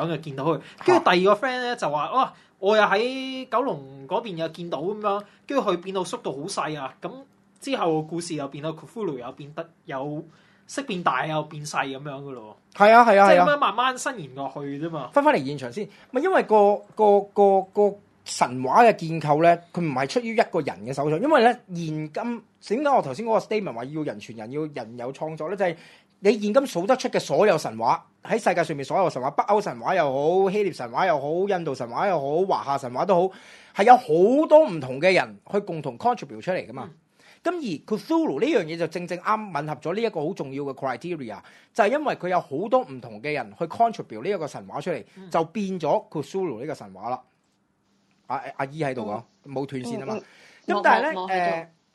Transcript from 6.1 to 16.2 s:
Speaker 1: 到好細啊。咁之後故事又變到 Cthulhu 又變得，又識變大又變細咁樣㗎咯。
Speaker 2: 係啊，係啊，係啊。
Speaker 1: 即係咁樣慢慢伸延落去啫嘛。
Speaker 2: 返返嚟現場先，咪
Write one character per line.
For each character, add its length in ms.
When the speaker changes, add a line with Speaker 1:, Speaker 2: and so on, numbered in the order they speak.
Speaker 1:
到 120
好 60
細 380
啊。 240
咁 80
之 160
後 240
故 180
事 160
又 140
變 120
到 120
Cthulhu 440
又 140
變 220
得， 160
又 360
識 140
變 200
大 240
又 180
變 220
細 200
咁 160
樣 80
㗎 100
咯。 260
Speaker 2:
係 160
啊， 140
係 160
啊， 80
係 0
啊。 0
Speaker 1:
即 100
係 60
咁 80
樣 40
慢 160
慢 240
伸 220
延 160
落 180
去 60
啫 40
嘛。 240
Speaker 2:
返 100
返 100
嚟 120
現 120
場 140
先， 160
咪 100